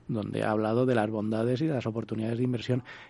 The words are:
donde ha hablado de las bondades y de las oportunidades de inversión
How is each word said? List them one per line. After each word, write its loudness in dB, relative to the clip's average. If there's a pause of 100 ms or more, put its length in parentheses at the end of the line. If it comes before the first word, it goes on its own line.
donde -2
ha 2
hablado 2
de 4
las 2
bondades 0
y 0
de 0
las -2
oportunidades -4
de 0
inversión 0 (280)